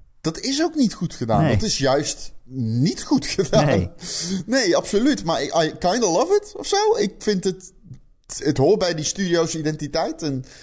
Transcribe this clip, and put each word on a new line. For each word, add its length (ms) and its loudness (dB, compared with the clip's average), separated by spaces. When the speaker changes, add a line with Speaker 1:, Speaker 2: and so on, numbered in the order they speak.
Speaker 1:
Dat 180 -4
is 240 -2
ook 120 -2
niet 180 2
goed 220 -6
gedaan. 280 2
Speaker 2:
Nee. 100 4
Speaker 1:
Dat 100 2
is 140 -2
juist 560 0
niet 600 -2
goed 220 0
gedaan. 400 2
Speaker 2:
Nee. 240 2
Speaker 1:
Nee, 320 2
absoluut. 460 0
Maar 200 0
I, 20 -2
I 320 0
kinda 340 2
love 300 4
it, 160 -18
of 100 -10
zo. 100 0
Ik 200 0
vind 260 0
het, 300 -4
het 200 0
hoort 220 4
bij 160 0
die 100 -4
studio's 500 0
identiteit. 680 -4
En 220 -4